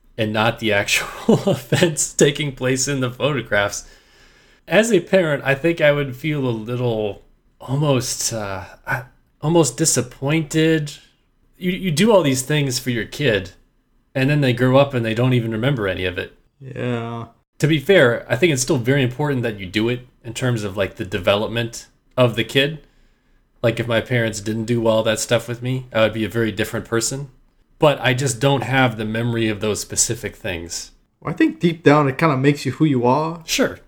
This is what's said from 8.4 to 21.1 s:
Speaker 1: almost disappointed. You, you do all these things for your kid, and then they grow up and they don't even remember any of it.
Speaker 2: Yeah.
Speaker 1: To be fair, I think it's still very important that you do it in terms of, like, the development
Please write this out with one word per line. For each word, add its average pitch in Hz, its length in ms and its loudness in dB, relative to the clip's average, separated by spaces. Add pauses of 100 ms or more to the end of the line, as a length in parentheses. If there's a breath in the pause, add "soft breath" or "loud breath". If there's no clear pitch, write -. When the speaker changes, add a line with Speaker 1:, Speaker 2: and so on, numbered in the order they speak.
Speaker 1:
almost 160 380 2
disappointed. 156 1120 0 (640)
You, 180 160 -4
you 185 180 -4
do 196 220 4
all 185 100 8
these 131 200 0
things 143 360 -2
for 127 120 -6
your 110 160 -2
kid, 104 460 0 (640)
and 135 140 0
then 147 140 2
they 127 100 4
grow 127 240 4
up 139 160 4
and 120 120 -2
they 110 100 -2
don't 127 180 2
even 113 200 0
remember 113 360 0
any 90 160 -2
of 90 140 -2
it. - 180 -8 (240)
Speaker 2:
Yeah. 120 680 -8 (300)
Speaker 1:
To 151 80 0
be 151 140 2
fair, 135 480 4
I 123 80 -2
think 165 160 2
it's 127 100 0
still 165 140 0
very 131 260 2
important 131 400 -2
that 113 160 -4
you 98 80 -10
do 104 220 0
it 123 180 -4 (160)
in 117 120 -12
terms 120 280 -2
of, 98 140 -6
like, 95 200 -2
the 107 80 -6
development 104 840 -2 (300)